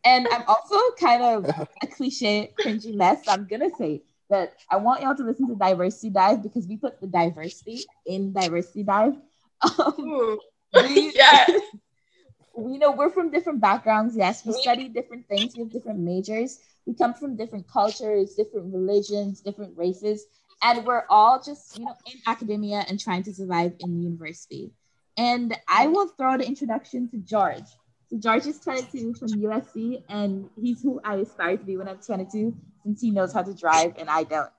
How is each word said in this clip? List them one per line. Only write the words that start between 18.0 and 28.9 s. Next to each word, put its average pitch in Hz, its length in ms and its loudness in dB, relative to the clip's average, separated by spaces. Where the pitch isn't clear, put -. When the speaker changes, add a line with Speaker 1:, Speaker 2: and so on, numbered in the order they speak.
Speaker 1:
different 202 360 -6
religions, 202 680 -2
different 196 340 -12
races. 190 480 -4
And 233 240 0
we're 240 240 0
all 233 320 6
just, - 360 -16
you 233 60 -12
know, 247 100 -10
in 247 200 -20
academia 208 640 -4
and 202 100 -6
trying 185 260 -4
to 202 100 -10
survive 180 460 -2
in 175 220 -6
university. 165 680 -12
And 240 360 0
I 226 200 4
will 370 200 2
throw 262 300 0
the 254 80 -2
introduction 247 640 -6
to 233 80 -10
George. 190 500 -2
So 233 100 -8
George 226 280 0
is 302 140 -8
twenty-two 254 540 -8